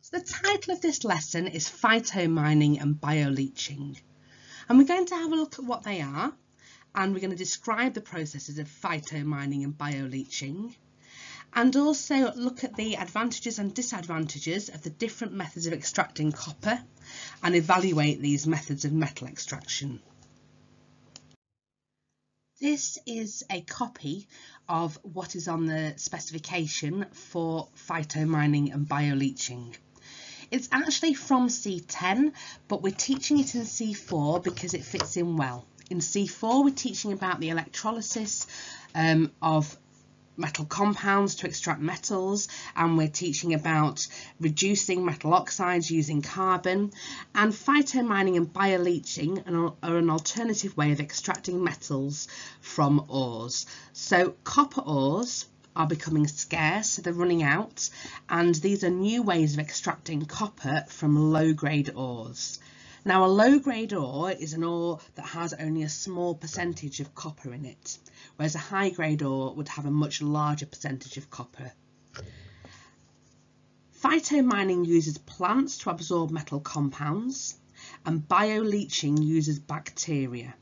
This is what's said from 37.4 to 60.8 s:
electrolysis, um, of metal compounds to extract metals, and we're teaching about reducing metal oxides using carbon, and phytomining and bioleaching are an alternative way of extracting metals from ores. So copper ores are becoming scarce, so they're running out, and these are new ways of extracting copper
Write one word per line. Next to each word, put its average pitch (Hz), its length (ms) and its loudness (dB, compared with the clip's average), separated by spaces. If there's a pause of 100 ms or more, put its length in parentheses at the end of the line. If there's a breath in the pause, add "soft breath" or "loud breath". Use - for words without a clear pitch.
electrolysis, 214 960 -4 (480 loud breath)
um, 160 360 4 (120)
of 156 340 2 (600)
metal 156 260 -4
compounds 196 720 2
to 180 100 -8
extract 156 360 -4
metals, 190 680 -2 (260 loud breath)
and 165 220 4
we're 156 120 4
teaching 165 440 -2
about 156 540 2 (340 loud breath)
reducing 185 640 2
metal 156 300 2
oxides 180 560 2
using 151 320 2
carbon, 185 720 0 (420 loud breath)
and 214 180 4
phytomining 233 840 2
and 165 120 0
bioleaching 175 1300 0
are 170 160 0
an 170 100 4
alternative 202 680 -2
way 147 140 4
of 143 80 2
extracting 180 640 -4
metals 147 640 -4 (360 loud breath)
from 143 460 4
ores. 123 580 -4 (260 loud breath)
So 185 420 2 (100)
copper 277 360 2
ores 156 640 0 (320)
are 160 100 2
becoming 156 400 2
scarce, 160 640 0
so - 100 -4
they're 175 100 -2
running 175 300 2
out, 151 480 0 (400 loud breath)
and 170 240 6
these 190 280 2
are 180 80 4
new 208 320 2
ways 165 300 4
of 147 80 0
extracting 151 640 -4
copper 151 640 -4